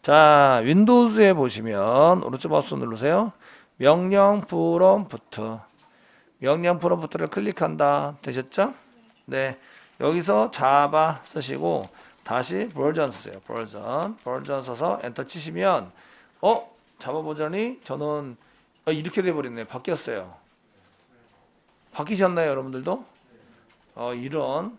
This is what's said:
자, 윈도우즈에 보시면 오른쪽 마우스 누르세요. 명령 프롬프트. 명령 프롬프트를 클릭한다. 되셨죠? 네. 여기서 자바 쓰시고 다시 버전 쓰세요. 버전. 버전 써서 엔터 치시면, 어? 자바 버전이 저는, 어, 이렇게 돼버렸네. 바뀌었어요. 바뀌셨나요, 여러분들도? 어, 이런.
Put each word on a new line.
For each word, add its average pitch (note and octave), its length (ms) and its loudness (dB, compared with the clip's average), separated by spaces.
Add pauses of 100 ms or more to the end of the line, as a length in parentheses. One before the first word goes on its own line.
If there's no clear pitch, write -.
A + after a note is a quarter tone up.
자, C#3+ 600 6
윈도우즈에 G#3+ 680 6
보시면 A#2+ 880 2
오른쪽 C3 280 -6
마우스 D3+ 220 0
누르세요. C#3 600 -2 (420)
명령 F#3+ 680 4
프롬프트. E3+ 1160 0 (800)
명령 E3+ 400 0
프롬프트를 E3 480 -2
클릭한다. D3+ 920 -2
되셨죠? C#3 520 -4 (520)
네. C3 340 -6 (400)
여기서 F3 520 2
자바 C#3+ 720 2
쓰시고 C#3+ 640 -4 (360)
다시 E3 500 -4
버전 D3 380 -2
쓰세요. F#2+ 340 -16
버전. A2+ 760 -8
버전 C3+ 400 -8
써서 B2+ 400 -4
엔터 B2 220 -10
치시면, D#3+ 640 -4 (500)
어? A3+ 300 0 (280)
자바 D3 240 -6
버전이 E3 600 -6
저는, C#3+ 540 -8 (480)
어, D#3+ 60 -2
이렇게 D#3+ 300 -4
돼버렸네. C3 440 -4
바뀌었어요. A#2 680 -8 (1600)
바뀌셨나요, F3 560 0
여러분들도? C3+ 560 -6 (880)
어, A#2+ 180 -8
이런. C#3+ 640 -6